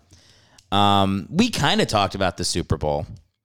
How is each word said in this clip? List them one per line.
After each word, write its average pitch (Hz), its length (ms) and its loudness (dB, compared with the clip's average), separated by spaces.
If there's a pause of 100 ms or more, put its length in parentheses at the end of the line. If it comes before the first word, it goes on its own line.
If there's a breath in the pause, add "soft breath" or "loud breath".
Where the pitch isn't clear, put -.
(720 soft breath)
show. 95 60 0
Um, 101 540 2
we 214 180 2
kinda 185 360 0
talked 101 300 0
about 98 220 -2
the 90 80 -6
Super 82 320 -4
Bowl. 76 300 -4 (380)